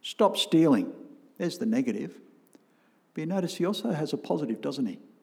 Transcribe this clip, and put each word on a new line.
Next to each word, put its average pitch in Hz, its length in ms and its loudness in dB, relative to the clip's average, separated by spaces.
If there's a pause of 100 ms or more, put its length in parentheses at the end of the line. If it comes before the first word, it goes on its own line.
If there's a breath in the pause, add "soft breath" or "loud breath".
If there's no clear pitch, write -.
"Stop - 360 2
stealing." 160 560 4 (440)
There's 170 220 -4
the - 80 -4
negative. 117 520 -2 (920 soft breath)
But 160 80 -6
you 156 60 -4
notice 180 280 -2
he 175 100 0
also 208 260 -2
has 151 220 0
a 131 40 -4
positive, 117 440 -4
doesn't 139 260 -2
he? 87 100 -6 (260)